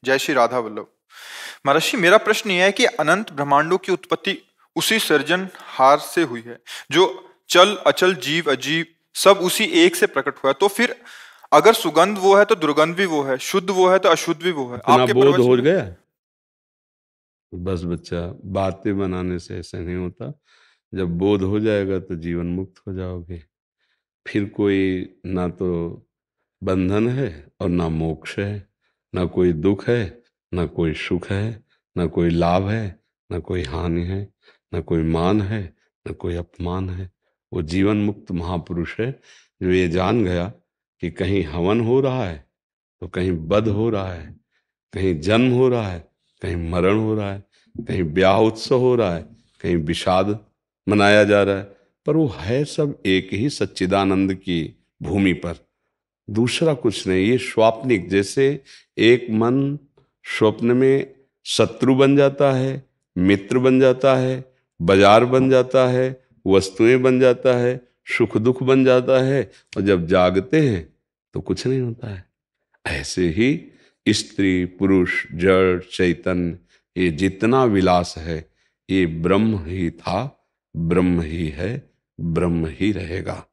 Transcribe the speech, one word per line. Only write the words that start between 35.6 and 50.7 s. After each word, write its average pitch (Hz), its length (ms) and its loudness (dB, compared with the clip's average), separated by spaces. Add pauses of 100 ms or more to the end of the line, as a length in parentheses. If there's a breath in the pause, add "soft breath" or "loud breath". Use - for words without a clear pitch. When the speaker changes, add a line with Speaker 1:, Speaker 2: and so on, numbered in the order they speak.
Speaker 2:
ना 82 60 -10
कोई 87 220 -8
अपमान 87 540 -8
है। 90 220 -10 (420)
वो 87 80 -4
जीवन 95 360 0
मुक्त 104 340 -4
महापुरुष 85 680 -6
है 131 200 -6 (440 soft breath)
जो 92 80 0
ये 90 160 2
जान 92 380 0
गया 90 280 -4 (480)
कि 85 100 -6
कहीं 95 320 -2
हवन 87 380 -2
हो 123 200 0
रहा 127 240 -4
है 78 220 -12 (540)
तो 87 60 -14
कहीं 90 240 -4
वध 90 360 -2
हो 107 220 -2
रहा 95 240 -6
है, 80 220 -16 (580)
कहीं 92 260 -2
जन्म 113 320 2
हो 127 180 2
रहा 117 180 -2
है, 87 200 -12 (340)
कहीं 87 280 -6
मरण 90 280 2
हो 110 180 -2
रहा 101 180 -6
है, 98 100 -12 (380)
कहीं 92 220 -4
ब्याह 92 340 2
उत्सव 113 420 0
हो 127 160 2
रहा 98 200 0
है, 82 140 -12 (320)
कहीं 90 140 -2
विषाद 92 680 -2 (440)